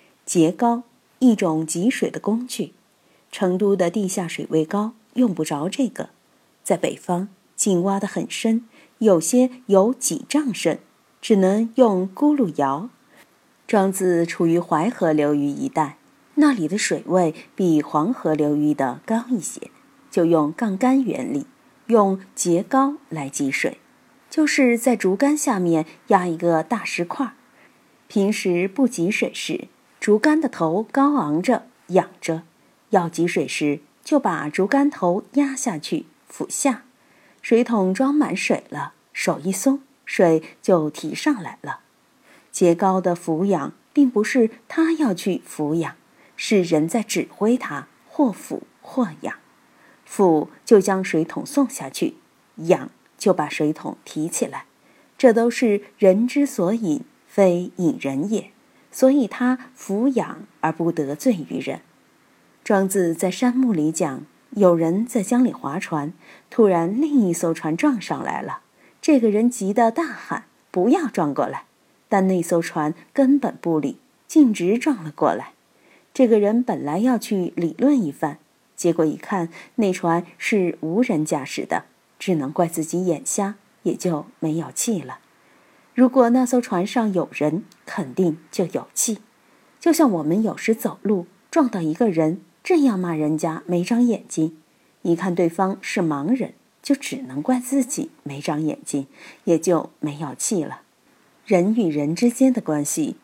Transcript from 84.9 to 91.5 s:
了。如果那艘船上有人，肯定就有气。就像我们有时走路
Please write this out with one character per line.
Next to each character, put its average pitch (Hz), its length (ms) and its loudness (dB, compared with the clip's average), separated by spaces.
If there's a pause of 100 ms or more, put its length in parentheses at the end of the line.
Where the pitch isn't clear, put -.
了。 - 160 -14 (760)
如 247 140 6
果 247 220 4
那 254 160 2
艘 247 160 2
船 185 240 -2
上 208 260 -2
有 180 180 -2
人， 151 340 -2 (200)
肯 135 300 -8
定 170 240 0 (120)
就 196 220 -2
有 - 220 -8
气。 - 240 -4 (600)
就 339 140 2
像 302 180 4
我 165 120 -2
们 170 200 0
有 196 140 -2
时 - 180 0
走 220 280 -8
路 196 240 -2 (240)